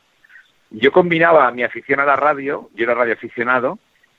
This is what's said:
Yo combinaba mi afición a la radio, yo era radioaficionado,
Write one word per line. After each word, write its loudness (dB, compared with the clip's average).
Yo 0
combinaba 4
mi -4
afición -4
a -2
la 2
radio, -2
yo -4
era 0
radioaficionado, -2